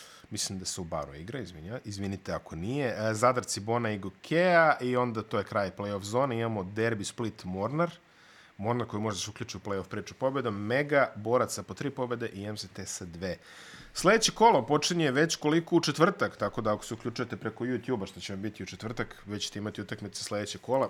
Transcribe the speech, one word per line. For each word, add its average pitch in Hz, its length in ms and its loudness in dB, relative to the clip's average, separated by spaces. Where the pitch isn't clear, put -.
Mislim 101 280 -4
da 92 60 -8
se - 160 -6
u - 20 -4
Baru 76 320 -6
igra, 95 240 -8
izvinja-, 90 460 -10
izvinite 98 480 -6
ako - 220 -6
nije. 120 340 -2
E, 110 240 0
Zadar, 120 320 4
Cibona 113 460 0
i 104 80 -2
Gokea 160 840 4
i 123 140 2
onda 120 280 2
to 107 140 -4
je 101 60 0
kraj 101 280 0
play-off 101 320 -4
zone. 117 360 0
Imamo 110 260 0
derbi 107 400 0
Split, - 380 -6
Mornar. 120 480 0
Mornar 117 300 0
koji 107 140 -4
može 107 140 -2
da 87 60 -6
se - 80 -6
uključi 107 280 -8
u - 20 -10
play-off 98 280 -4
priču - 260 -8
pobedom. 131 440 0
Mega, 135 580 2
Borac 113 380 2
sa 101 100 -6
po - 100 -10
tri 143 160 -4
pobede 120 380 -4
i 98 180 -8
M 107 120 -6
Z 101 100 -10
T 92 180 -12
sa - 200 -8
dve. 85 320 -6
Sljedeće 214 380 4
kolo 202 340 8
počinje 151 460 4
već 156 240 4
koliko 160 400 2
u 165 60 8
četvrtak, 156 560 2
tako 107 240 -2
da 110 120 4
ako 104 120 -4
se - 80 -6
uključujete 117 440 -4
preko 113 280 -4
YouTube-a, 120 400 0
što - 140 -12
će 101 140 -8
vam 95 80 -6
biti 104 220 -6
u - 20 -10
četvrtak, 107 600 -8
već 101 200 -4
ćete - 140 -6
imati 104 220 -6
utakmice 104 420 -8
sljedeće 104 340 -4
kola. 120 320 2